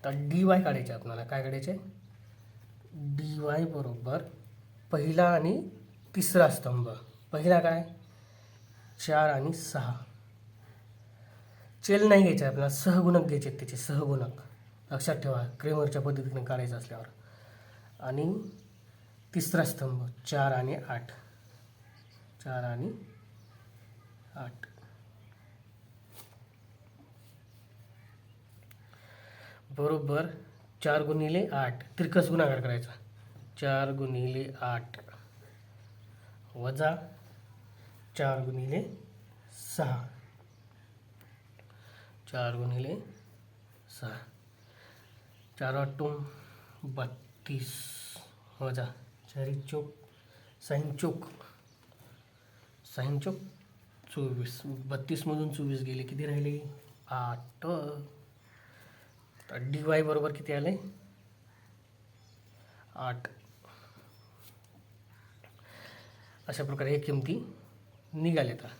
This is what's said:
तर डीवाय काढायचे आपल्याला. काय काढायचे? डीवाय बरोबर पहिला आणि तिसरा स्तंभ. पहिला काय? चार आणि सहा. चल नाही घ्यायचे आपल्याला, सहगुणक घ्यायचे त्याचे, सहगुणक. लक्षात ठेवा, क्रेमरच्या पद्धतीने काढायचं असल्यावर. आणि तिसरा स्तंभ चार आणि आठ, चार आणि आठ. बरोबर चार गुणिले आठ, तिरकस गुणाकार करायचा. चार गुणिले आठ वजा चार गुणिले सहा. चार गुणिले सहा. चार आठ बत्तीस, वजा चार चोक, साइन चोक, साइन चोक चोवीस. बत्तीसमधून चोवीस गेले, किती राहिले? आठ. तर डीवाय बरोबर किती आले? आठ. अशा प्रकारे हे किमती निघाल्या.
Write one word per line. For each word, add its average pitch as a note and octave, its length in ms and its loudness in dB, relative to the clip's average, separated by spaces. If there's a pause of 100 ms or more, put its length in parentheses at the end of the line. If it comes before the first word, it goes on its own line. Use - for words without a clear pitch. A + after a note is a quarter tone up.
तर C#3 60 0 (180)
डीवाय F#3 340 8
काढायचे B2+ 300 0
आपल्याला. A#2 320 -6
काय C3+ 180 -4
काढायचे? C3+ 340 -4 (1160)
डीवाय D3+ 720 -2
बरोबर B2+ 580 -4 (680)
पहिला D#3+ 400 6
आणि E3+ 400 2 (440)
तिसरा F#3 340 8
स्तंभ. B2 400 0 (440)
पहिला E3+ 280 8
काय? E3 240 2 (1200)
चार D3+ 260 6
आणि C#3+ 200 0
सहा. B2 520 -4 (1800)
चल G#3 260 6
नाही G3 140 12
घ्यायचे D#3 220 6
आपल्याला, C3+ 240 2
सहगुणक F3 580 6
घ्यायचे C#3+ 240 0
त्याचे, - 260 -10
सहगुणक. C#3 640 0 (500)
लक्षात C#3+ 260 0
ठेवा, B2 300 -2 (140)
क्रेमरच्या D3 420 2
पद्धतीने C3 420 -2
काढायचं B2 320 -2
असल्यावर. A2+ 300 -12 (920)
आणि D#3 500 -2 (840)
तिसरा E3 300 4
स्तंभ B2+ 400 -2 (220)
चार C#3 260 4
आणि C3 220 0
आठ, - 380 -8 (1300)
चार B2+ 200 -4
आणि B2 280 -4 (1400)
आठ. C3 320 -14 (4000)
बरोबर D3 560 0 (560)
चार D3+ 200 4
गुणिले D#3 440 2
आठ, C3 380 -2 (140)
तिरकस F3 300 4
गुणाकार C#3+ 320 4
करायचा. A#2+ 300 -2 (680)
चार C#3 320 0
गुणिले C3 680 -2
आठ B2 400 -4 (1500)
वजा C3+ 420 2 (1200)
चार C3+ 260 0
गुणिले C3 540 -4 (800)
सहा. B2+ 300 0 (2250)
चार A#2+ 240 -2
गुणिले B2+ 440 -2 (1000)
सहा. A2+ 180 -10 (1400)
चार C3 160 -2
आठ C#3 280 -2 (800)
बत्तीस, C3 880 -8 (880)
वजा B2+ 240 -4 (440)
चार C3+ 240 -4 (180)
चोक, D3+ 240 -6 (760)
साइन D3 280 0
चोक, - 280 -4 (1700)
साइन C#3 220 -2
चोक F#2+ 160 -4 (800)
चोवीस. B2 500 -4
बत्तीसमधून C#3+ 880 -4
चोवीस C#3 300 -4
गेले, B2+ 200 -6
किती C#3+ 240 -6
राहिले? D3 320 -2 (520)
आठ. B2 560 -6 (1800)
तर B2+ 80 -10 (120)
डीवाय D#3 320 4
बरोबर D3+ 300 2
किती D3 200 -6
आले? D3+ 240 0 (2250)
आठ. B2 340 -8 (3250)
अशा D3 160 -4
प्रकारे C#3 260 -2
हे C#3+ 80 4
किमती D3 560 -2 (580)
निघाल्या. D#3 560 2 (120)